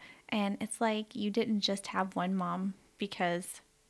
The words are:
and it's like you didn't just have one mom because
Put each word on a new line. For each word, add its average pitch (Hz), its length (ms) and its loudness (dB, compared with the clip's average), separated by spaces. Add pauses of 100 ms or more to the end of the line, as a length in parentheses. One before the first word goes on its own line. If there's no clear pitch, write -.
(300)
and 202 300 0
it's - 220 -4
like 214 340 0
you 208 160 0
didn't 214 300 2
just 196 260 0
have 190 280 -2
one 185 200 2
mom 185 380 0 (240)
because 180 640 -2 (280)